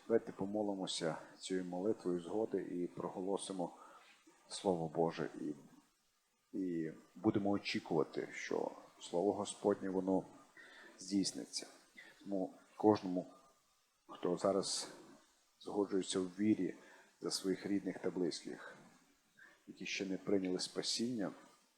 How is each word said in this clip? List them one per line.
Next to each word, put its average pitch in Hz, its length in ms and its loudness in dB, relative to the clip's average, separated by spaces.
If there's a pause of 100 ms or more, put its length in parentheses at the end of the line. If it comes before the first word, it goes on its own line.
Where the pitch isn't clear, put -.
Давайте 113 240 4
помолимося 98 840 -2 (200)
цією 92 280 -2
молитвою 90 540 0
згоди 95 420 0
і 87 260 -4
проголосимо 92 880 -4 (720)
Слово 87 400 0
Боже. 80 420 0 (120)
І, 73 140 -4 (1040)
і 82 320 -2 (240)
будемо 101 340 4
очікувати, - 840 0
що - 400 -2 (280)
Слово 95 340 2
Господнє, 101 560 0
воно 92 360 2 (720)
здійсниться. - 720 -2 (520)
Тому 95 400 -4 (180)
кожному, 101 560 6 (760)
хто - 300 -2
зараз - 560 0 (640)
згоджується 98 600 0
в 92 80 2
вірі 95 480 2 (460)
за 85 100 -2
своїх - 340 0
рідних 98 340 0
та 92 120 -2
близьких, - 640 -4 (920)
які - 180 -12
ще - 200 -2
не 95 120 -2
прийняли 95 420 2
спасіння, 107 720 -2 (460)